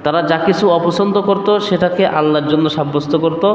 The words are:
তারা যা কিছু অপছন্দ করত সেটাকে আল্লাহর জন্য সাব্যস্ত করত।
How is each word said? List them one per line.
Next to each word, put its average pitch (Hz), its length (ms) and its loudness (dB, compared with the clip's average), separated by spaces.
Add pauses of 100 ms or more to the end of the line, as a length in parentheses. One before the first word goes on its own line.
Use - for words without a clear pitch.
তারা 151 180 0
যা 160 160 0
কিছু 185 320 0
অপছন্দ 175 520 0
করত 202 360 0
সেটাকে 180 500 0
আল্লাহর 151 400 0
জন্য 156 220 2
সাব্যস্ত 147 460 -4
করত। 160 400 0